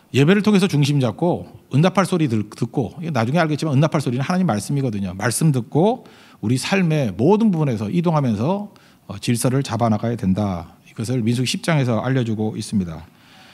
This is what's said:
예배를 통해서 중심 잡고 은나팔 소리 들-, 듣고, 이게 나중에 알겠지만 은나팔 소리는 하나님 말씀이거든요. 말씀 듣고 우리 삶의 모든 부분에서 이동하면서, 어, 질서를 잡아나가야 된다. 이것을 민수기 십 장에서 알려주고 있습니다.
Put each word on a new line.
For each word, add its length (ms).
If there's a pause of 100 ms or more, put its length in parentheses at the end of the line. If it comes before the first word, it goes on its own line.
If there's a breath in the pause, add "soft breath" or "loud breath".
(120)
예배를 300
통해서 240
중심 320
잡고 640 (120)
은나팔 340
소리 200
들-, 240
듣고, 480
이게 120
나중에 280
알겠지만 360
은나팔 260
소리는 240
하나님 240
말씀이거든요. 680
말씀 380
듣고 540 (340 loud breath)
우리 180
삶의 540
모든 400
부분에서 380
이동하면서, 840 (340 soft breath)
어, 120
질서를 440
잡아나가야 540
된다. 580 (160)
이것을 320
민수기 240
십 160
장에서 380
알려주고 560
있습니다. 500 (480 loud breath)